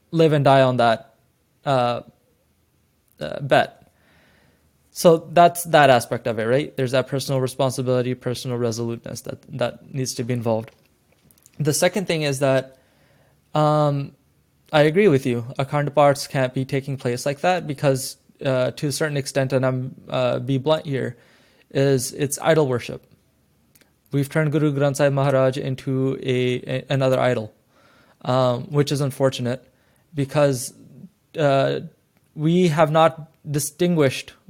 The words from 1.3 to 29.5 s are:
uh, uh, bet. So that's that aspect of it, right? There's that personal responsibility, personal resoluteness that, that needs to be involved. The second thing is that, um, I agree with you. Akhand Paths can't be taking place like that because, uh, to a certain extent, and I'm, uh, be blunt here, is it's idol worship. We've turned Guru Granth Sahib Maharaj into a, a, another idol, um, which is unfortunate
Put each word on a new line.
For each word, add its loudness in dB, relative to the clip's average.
uh, 0
uh, -10
bet. -2
So 6
that's 4
that 6
aspect 2
of -2
it, -2
right? -2
There's -2
that 0
personal -4
responsibility, -2
personal -6
resoluteness -6
that, -12
that -8
needs -6
to -6
be -4
involved. -4
The 0
second 0
thing -2
is -2
that, 0
um, 0
I 4
agree 4
with 4
you. -2
Akhand -4
Paths 4
can't -2
be -4
taking -6
place -6
like -4
that -2
because, -2
uh, 0
to -6
a -4
certain -4
extent, -2
and 0
I'm, -4
uh, -2
be -2
blunt -2
here, -4
is 0
it's -4
idol 2
worship. -6
We've -2
turned 0
Guru 2
Granth 0
Sahib 2
Maharaj 2
into -4
a, -2
a, -6
another 2
idol, 0
um, 0
which 0
is -2
unfortunate -2